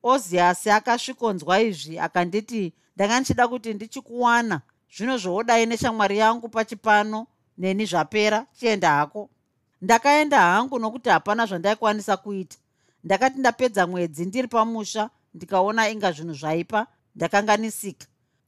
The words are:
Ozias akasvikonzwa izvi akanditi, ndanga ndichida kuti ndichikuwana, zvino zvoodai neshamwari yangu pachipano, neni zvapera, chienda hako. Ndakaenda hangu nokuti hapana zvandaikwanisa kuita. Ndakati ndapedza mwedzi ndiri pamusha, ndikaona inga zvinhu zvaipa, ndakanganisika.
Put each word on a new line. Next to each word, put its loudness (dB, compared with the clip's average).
Ozias 0
akasvikonzwa 0
izvi -4
akanditi, -4
ndanga 0
ndichida 0
kuti -8
ndichikuwana, -2
zvino -4
zvoodai 2
neshamwari -2
yangu 2
pachipano, 0
neni -2
zvapera, 0
chienda 0
hako. 0
Ndakaenda 4
hangu 2
nokuti -6
hapana 2
zvandaikwanisa 0
kuita. -12
Ndakati 0
ndapedza 0
mwedzi -4
ndiri -4
pamusha, -2
ndikaona 0
inga -2
zvinhu -10
zvaipa, -4
ndakanganisika. -2